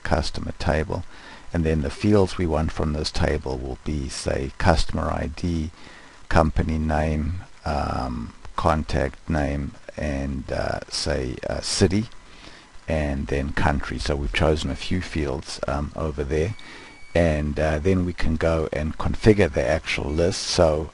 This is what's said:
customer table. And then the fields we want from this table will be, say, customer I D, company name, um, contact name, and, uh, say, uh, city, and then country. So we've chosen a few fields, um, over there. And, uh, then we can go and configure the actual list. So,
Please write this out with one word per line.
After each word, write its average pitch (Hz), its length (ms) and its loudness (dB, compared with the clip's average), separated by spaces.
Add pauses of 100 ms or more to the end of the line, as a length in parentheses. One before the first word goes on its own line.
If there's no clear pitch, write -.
customer - 560 0
table. 82 460 0 (480)
And 85 120 2
then 78 180 2
the 71 80 -2
fields 104 460 4
we 92 100 0
want 78 260 2
from 78 200 0
this 76 180 -2
table 73 460 0
will 65 280 -6
be, 73 240 -2
say, - 500 -4
customer 80 520 4
I 78 240 -2
D, 82 360 -2 (580)
company 80 480 4
name, 78 680 0 (220)
um, 65 680 -4 (220)
contact 76 760 0
name, 71 420 0 (240)
and, 69 560 -4
uh, - 360 -4
say, 67 480 -2 (120)
uh, 67 120 -4
city, 101 480 2 (800)
and 71 400 -2
then 71 240 -2
country. 69 460 0
So 73 180 0
we've 71 160 -2
chosen 76 380 2
a 65 60 -4
few - 240 -2
fields, 73 680 -4
um, 73 260 -4
over 73 300 -4
there. 80 320 0 (580)
And, 76 460 2
uh, 78 180 2
then 92 260 2
we 90 80 -2
can 80 240 2
go 82 360 0
and 78 260 -4
configure 98 520 4
the 78 160 0
actual - 440 0
list. 85 320 2
So, 78 520 4